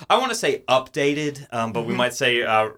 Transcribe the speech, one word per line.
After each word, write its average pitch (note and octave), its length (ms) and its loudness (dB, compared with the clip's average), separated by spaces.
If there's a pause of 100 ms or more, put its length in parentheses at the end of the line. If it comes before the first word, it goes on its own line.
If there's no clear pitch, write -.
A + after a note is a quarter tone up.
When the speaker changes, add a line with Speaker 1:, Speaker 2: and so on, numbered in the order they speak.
Speaker 1:
I G3 80 6
wanna B3 180 0
say, D#3+ 260 -2
updated. C#3+ 840 -2 (120)
Um, A2+ 140 -2
but A#2 100 -2
we A2+ 60 -6
Speaker 2:
Mm-hmm. A#2+ 80 -2
Speaker 1:
might B2 180 0
say, B2 280 0
uh, A2 360 2